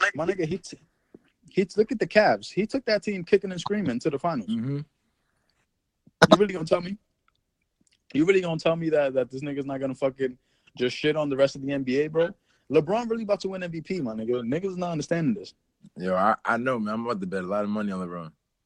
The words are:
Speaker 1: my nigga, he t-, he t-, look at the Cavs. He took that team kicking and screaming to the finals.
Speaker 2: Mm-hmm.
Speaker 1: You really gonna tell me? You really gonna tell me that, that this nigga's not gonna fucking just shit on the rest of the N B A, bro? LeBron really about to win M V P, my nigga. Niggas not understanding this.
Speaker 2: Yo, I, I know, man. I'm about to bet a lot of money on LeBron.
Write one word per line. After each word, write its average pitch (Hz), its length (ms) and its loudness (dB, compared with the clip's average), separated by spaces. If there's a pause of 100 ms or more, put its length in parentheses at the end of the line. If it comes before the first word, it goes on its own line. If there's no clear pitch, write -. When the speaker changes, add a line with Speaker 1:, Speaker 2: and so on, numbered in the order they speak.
(140)
Speaker 1:
my 147 120 -4
nigga, 180 200 0
he 180 120 -4
t-, - 180 -16 (720)
he 196 160 2
t-, - 140 -6
look 220 120 2
at 226 80 -4
the - 80 0
Cavs. 147 460 2
He 208 140 0
took - 180 -4
that 208 180 0
team 190 220 -4
kicking 196 260 2
and 180 100 -8
screaming 165 400 -2
to 156 100 -2
the 139 80 -2
finals. 151 320 -4
Speaker 2:
Mm-hmm. 127 300 -4 (1500)
Speaker 1:
You 202 100 10
really 196 140 2
gonna 156 140 -6
tell 180 160 2
me? 196 140 -6 (1160)
You 143 120 2
really 190 160 6
gonna 165 200 -2
tell 165 160 4
me 165 140 -2
that, 143 240 2
that 127 160 0
this 135 120 -8
nigga's 139 240 -4
not 135 140 -6
gonna 131 140 -4
fucking 131 420 -2 (400)
just 123 200 0
shit 151 200 0
on 151 120 0
the 135 80 -2
rest 139 200 2
of 139 60 -10
the 139 100 -4
N 139 100 -2
B 131 200 2
A, 156 60 -2
bro? 165 200 2 (420)
LeBron 185 400 2
really 226 140 -2
about 202 160 0
to 190 80 -4
win 190 140 -6
M 175 80 -6
V 160 100 -8
P, 180 200 -4
my 117 120 -4
nigga. 117 300 -2
Niggas 180 340 -2
not 175 160 -4
understanding 151 420 0
this. 92 200 -10 (420)
Speaker 2:
Yo, 92 180 -2
I, 101 300 4
I 117 120 2
know, 123 220 -2
man. 107 160 -4
I'm 117 120 -4
about 113 140 -4
to 95 60 -6
bet 92 180 -4
a - 20 -6
lot 104 180 -2
of 101 60 -4
money 104 200 -2
on 92 160 -6
LeBron. 85 240 -10 (360)